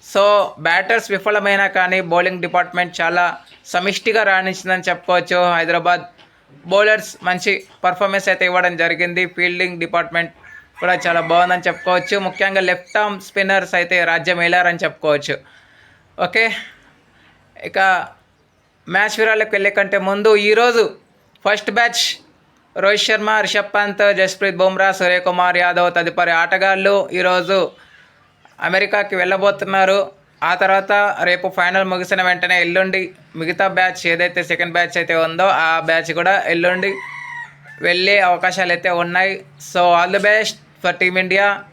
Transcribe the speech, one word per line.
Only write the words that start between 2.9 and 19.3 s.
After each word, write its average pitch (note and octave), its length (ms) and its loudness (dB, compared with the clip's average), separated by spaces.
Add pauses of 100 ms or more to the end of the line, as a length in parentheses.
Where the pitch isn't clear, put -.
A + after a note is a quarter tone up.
చాలా F3 240 2 (400)
సమిష్టిగా G3+ 580 -2
రాణించిందని F#3 680 0
చెప్పుకోవచ్చు. F3 500 0 (140)
హైదరాబాద్ E3+ 500 0 (640)
బౌలర్స్ G#3 580 2
మంచి F3+ 280 -2 (320)
పర్ఫార్మెన్స్ F#3+ 460 0
అయితే F#3 160 0
ఇవ్వడం F3+ 320 0
జరిగింది. E3+ 480 0
ఫీల్డింగ్ F3+ 540 -4
డిపార్ట్‌మెంట్ E3 520 -4 (480)
కూడా F3+ 140 0
చాలా E3+ 280 0
బాగుందని F3 460 2
చెప్పుకోవచ్చు. F3+ 520 -2
ముఖ్యంగా F#3+ 420 -2
లెఫ్ట్ F3+ 360 -2
ఆర్మ్ G#3 240 -2
స్పిన్నర్స్ F#3+ 540 -2
అయితే F3 300 0
రాజ్యం E3 360 -2
ఏలారని F3 420 2
చెప్పుకోవచ్చు. D3 520 -2 (840)
ఓకే, A3 280 0 (1080)
ఇక - 240 -6 (1080)
మ్యాచ్ G3+ 320 -2
వివరాలకు A3 360 2